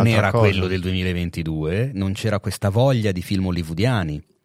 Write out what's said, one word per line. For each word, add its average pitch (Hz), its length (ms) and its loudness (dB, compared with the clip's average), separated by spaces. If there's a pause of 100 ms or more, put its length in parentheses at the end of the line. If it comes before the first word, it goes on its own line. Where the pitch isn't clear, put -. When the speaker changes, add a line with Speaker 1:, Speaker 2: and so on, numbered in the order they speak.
Speaker 1:
un'altra 113 160 4
Speaker 2:
era 104 160 4
Speaker 1:
cosa. 113 160 6
Speaker 2:
quello 95 180 2
del 92 140 -2
duemilaventidue, 87 1120 -2
non 95 180 -2
c'era 101 280 -2
questa 101 300 -4
voglia 117 420 2
di 90 100 -4
film 95 240 -2
hollywoodiani. 85 760 -2 (220)